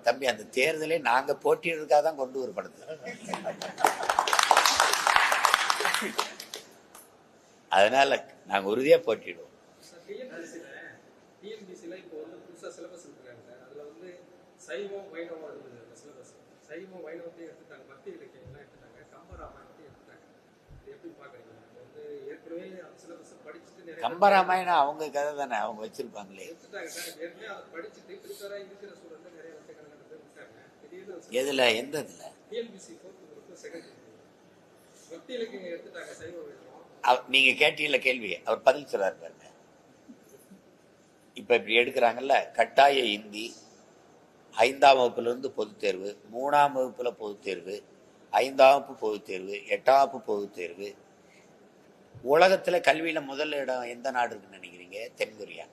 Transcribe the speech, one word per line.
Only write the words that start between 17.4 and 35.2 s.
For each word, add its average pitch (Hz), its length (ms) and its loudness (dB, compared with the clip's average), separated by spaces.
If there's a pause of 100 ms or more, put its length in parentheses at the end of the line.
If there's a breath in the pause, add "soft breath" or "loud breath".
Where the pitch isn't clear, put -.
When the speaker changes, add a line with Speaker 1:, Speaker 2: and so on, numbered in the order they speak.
Speaker 2:
எடுத்துட்டாங்க, - 360 -20
பக்தி - 240 -18
இலக்கியம்லாம் 135 500 -20
எடுத்துட்டாங்க, - 400 -20 (100)
கம்பராமாயணத்தையும் - 800 -20
எடுத்துட்டாங்க. - 360 -20 (560)
இது 202 100 -20
எப்படி 170 220 -18
பாக்குறீங்க? 123 460 -20
இப்போ 120 220 -20
வந்து 143 460 -16
ஏற்கனவே 165 400 -14
அந்த 185 360 -18
சிலபஸ் 165 320 -20 (120)
படிச்சுட்டு - 360 -20
நிறைய 160 240 -10
Speaker 1:
கம்பராமாயணம் 180 720 4
அவங்க 151 300 0
கதை 143 260 -4
தானே, 135 200 -4
அவங்க 107 300 -6
வச்சிருப்பாங்களே. 104 680 -14
Speaker 2:
எடுத்துட்டாங்க 180 320 -16
சார். 156 340 -14
ஏற்கனவே 170 260 -14
அதை 196 180 -14 (100)
படிச்சுட்டு - 380 -16
ப்ரிப்பேரா 196 440 -16
இருக்கிற 196 360 -18
ஸ்டூடெண்ட் 165 440 -20
நிறைய 160 200 -20
லட்சக்கணக்கான 147 540 -20
பேர் 156 100 -20
இருக்காங்க. 143 400 -20 (220)
திடீர்னு - 320 -18
அந்த 131 580 0
Speaker 1:
எதுல, 110 40 2
எந்த 143 240 -6
இதுல? - 240 -14 (260)
Speaker 2:
டி 214 80 -10
என் 233 140 -10
பி 190 60 -20
சி 170 160 -20
ஃபோர்த் - 120 -20
குரூப் 175 600 -20
செகண்ட் 165 180 -16
குரூப். - 1300 -20
பக்தி 170 220 -16